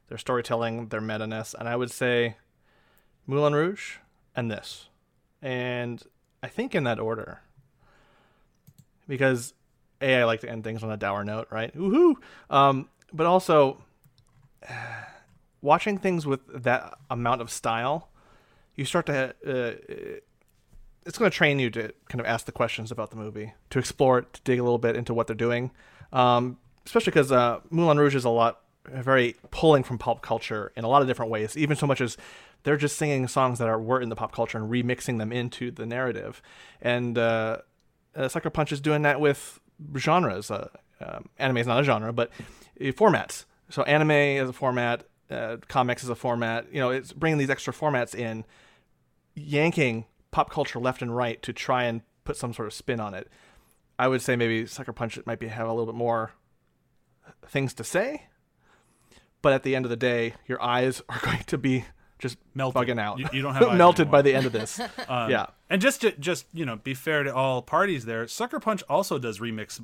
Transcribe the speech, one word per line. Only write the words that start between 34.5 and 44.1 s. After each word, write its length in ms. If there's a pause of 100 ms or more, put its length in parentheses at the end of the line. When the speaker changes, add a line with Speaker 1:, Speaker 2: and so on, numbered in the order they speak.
Speaker 1:
and 140
remixing 460
them 160
into 380
the 140
narrative. 560 (400)
And, 360
uh, 400 (580)
uh, 120
Sucker 220
Punch 220
is 100
doing 220
that 180
with 380 (380)
genres. 540
Uh, 160 (320)
um, 300 (100)
anime 180
is 100
not 120
a 40
genre, 300
but, 160 (500)
uh, 60
formats. 600 (240)
So 140
anime 280